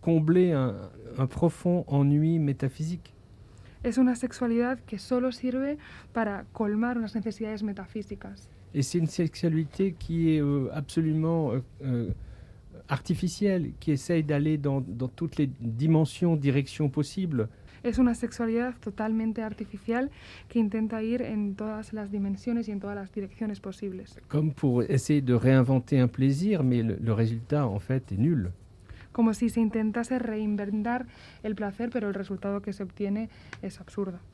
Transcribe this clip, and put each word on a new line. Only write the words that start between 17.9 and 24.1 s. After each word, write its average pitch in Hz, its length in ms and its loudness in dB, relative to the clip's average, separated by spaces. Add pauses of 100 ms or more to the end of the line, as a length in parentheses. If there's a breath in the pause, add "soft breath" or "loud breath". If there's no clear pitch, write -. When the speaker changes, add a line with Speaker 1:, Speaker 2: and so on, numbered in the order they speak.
Speaker 2:
una 247 160 6
sexualidad 233 680 -2
totalmente 220 600 -2
artificial 226 680 -4 (360 loud breath)
que - 120 0
intenta 220 420 0
ir 233 220 0
en 208 320 -2
todas 214 380 -8
las 208 180 -8
dimensiones 208 560 -2
y 214 40 -6
en 196 80 -4
todas 202 160 -6
las 196 160 -10
direcciones 202 480 -6
posibles. 190 560 -10 (120)